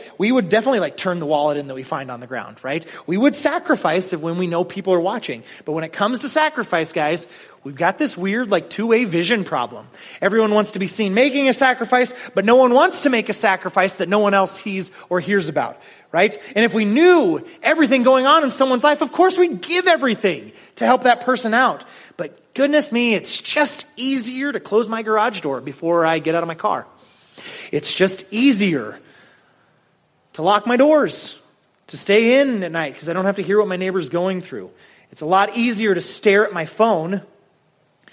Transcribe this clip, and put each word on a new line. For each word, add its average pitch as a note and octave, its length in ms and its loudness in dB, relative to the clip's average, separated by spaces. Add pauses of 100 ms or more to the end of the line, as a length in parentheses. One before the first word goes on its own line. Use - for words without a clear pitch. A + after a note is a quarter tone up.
(180)
we G#3+ 140 0
would A3+ 180 0
definitely, A3 300 2
like, D#3 180 -4
turn F3+ 220 -4
the D#3 60 -6
wallet D3 320 0
in C#3+ 100 -8
that C3 80 -12
we C3+ 80 -10
find C3+ 260 -8
on A#2+ 100 -12
the B2 60 -16
ground, A2+ 380 -10
right? C3+ 220 -6 (200)
We F3 100 -4
would C4 200 2
sacrifice G3+ 760 -2
if, E3 80 -6
when E3 180 -6
we F3+ 100 -2
know E3+ 160 -2
people F#3 300 -4
are F3 60 4
watching. E3+ 440 -6 (220)
But D3+ 80 -6
when D#3+ 100 -4
it D#3+ 100 -12
comes A3+ 280 -4
to C#4+ 80 -6
sacrifice, B3 640 -2
guys, E3 340 -2 (360)
we've C#3 120 -14
got E3+ 220 -2
this D4+ 200 -4
weird, G3+ 320 -2
like, F3 200 -2
two-way A3+ 360 0
vision F3 380 0
problem. A#2+ 440 -6 (340)
Everyone G#3 320 2
wants G#3 180 2
to G3 80 -8
be F#3+ 80 -2
seen G3 260 -2
making C4+ 340 2
a B3 60 4
sacrifice, B3 600 0 (200)
but F#3+ 100 0
no A#3 120 6
one B3+ 180 6
wants E4+ 280 4
to C#4+ 80 2
make A3 200 0
a G3+ 40 -4
sacrifice F#3+ 600 0
that F3 140 -4
no G#3 100 2
one G3+ 140 2
else F#3+ 280 0
sees F#3+ 280 -6 (200)
or F3+ 100 0
hears F3+ 280 0
about, C#3 320 -4 (320)
right? G3 240 2 (200)
And A3 100 2
if G#3+ 80 -2
we G#3+ 120 0
knew C4 600 4 (160)
everything C4+ 420 2
going C4 220 4
on D#4 180 4
in C4 80 -2
someone's B3+ 320 0
life, D4 180 4
of C#4+ 100 -2
course F#4 260 4
we'd E4+ 240 2
give F4+ 240 -2
everything A#3+ 680 0 (240)
to A#3 80 -2
help B3 180 4
that A#3+ 180 4
person A#3 320 -2
out. A3+ 300 0 (340)
But - 360 -14
goodness C#4+ 380 0
me, A#3 240 0
it's - 220 -4
just - 480 -2 (100)
easier C4 560 -4
to A3+ 100 -6
close G#3+ 260 0
my A3+ 160 -6
garage G#3+ 380 -2
door C3+ 180 -4
before E3 460 -2
I D#3+ 140 0
get D#3+ 160 -2
out E3 60 0
of E3 60 -6
my E3 80 -8
car. D#3+ 320 -4 (840)
It's D3 220 -2
just F#3+ 380 0
easier G3 680 0 (1300)
to D#3 80 -10
lock G#3 240 2
my A#3+ 120 0
doors, G#3 600 2 (500)
to D#3 100 -12
stay A3+ 420 4
in B3 240 0
at E3+ 80 -8
night D#3 240 -6
'cause D3+ 140 -10
I E3 40 -4
don't F#3 120 -2
have G3 100 0
to G3+ 60 -6
hear G3 180 2
what G#3 80 2
my F#3 80 -4
neighbor's F3+ 320 -4
going F3+ 340 -2
through. G#2 280 -12 (420)
It's - 100 -14
a D3+ 40 -10
lot G3 320 2
easier A3+ 360 0
to E3+ 60 0
stare G#3 460 2
at G#3 80 -8
my E3 120 -6
phone F#3+ 560 0 (920)